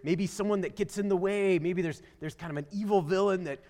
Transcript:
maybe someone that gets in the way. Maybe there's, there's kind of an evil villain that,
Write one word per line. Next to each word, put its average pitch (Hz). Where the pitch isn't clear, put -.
maybe 165
someone 202
that 143
gets -
in 202
the 190
way. 196
Maybe 175
there's, 165
there's 156
kind 170
of 147
an 147
evil 202
villain 190
that, 139